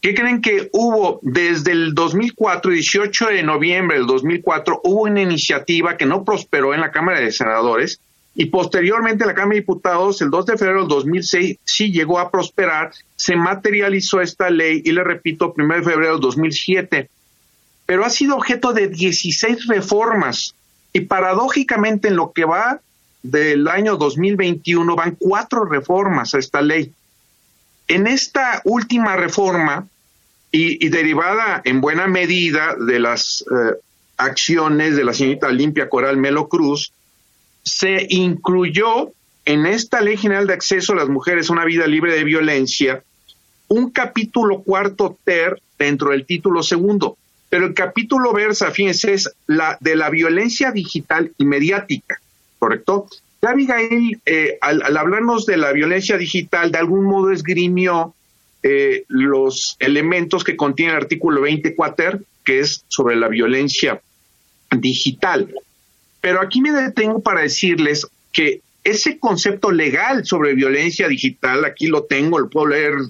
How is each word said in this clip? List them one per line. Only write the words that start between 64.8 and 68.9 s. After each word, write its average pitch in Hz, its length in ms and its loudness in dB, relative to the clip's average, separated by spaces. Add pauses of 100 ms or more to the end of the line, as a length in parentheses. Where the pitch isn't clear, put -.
Pero 185 220 0
aquí 196 180 0
me 302 100 2
detengo 254 500 0
para 190 200 0
decirles 151 680 0 (240)
que 147 300 0 (240)
ese 214 340 -2